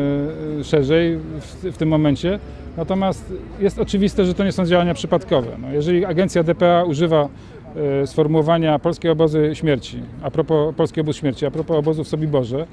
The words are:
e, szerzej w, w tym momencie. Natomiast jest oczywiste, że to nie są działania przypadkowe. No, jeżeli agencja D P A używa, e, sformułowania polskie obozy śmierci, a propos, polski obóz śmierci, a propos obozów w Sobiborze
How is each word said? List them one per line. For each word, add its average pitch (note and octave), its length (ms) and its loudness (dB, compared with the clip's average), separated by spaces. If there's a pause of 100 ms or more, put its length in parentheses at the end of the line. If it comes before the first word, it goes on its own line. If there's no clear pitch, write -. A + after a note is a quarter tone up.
(600)
e, - 40 -6
szerzej D#3+ 540 2 (220)
w, - 320 -10
w - 40 -14
tym D#3+ 120 0
momencie. D#3 500 2 (380)
Natomiast F#3+ 580 -4 (260)
jest G3 180 0
oczywiste, G#3 460 2
że F3+ 100 2
to G3 100 0
nie F#3+ 80 0
są F#3 140 0
działania F3 280 4
przypadkowe. D3+ 560 0 (120)
No, C3 100 -8
jeżeli F3 320 2
agencja F3 380 2
D E3 120 2
P F3 240 4
A F3 60 2
używa, D#3 440 2 (760)
e, C#3 40 0
sformułowania D#3 720 2
polskie E3+ 340 0
obozy D#3 420 2
śmierci, C3 440 -2 (240)
a D3 80 -4
propos, D3+ 440 0
polski D#3+ 260 0
obóz D3+ 160 -2
śmierci, C#3+ 300 -2
a C3+ 40 -2
propos D#3+ 260 -2
obozów D#3 300 0
w - 20 -18
Sobiborze D3 640 -2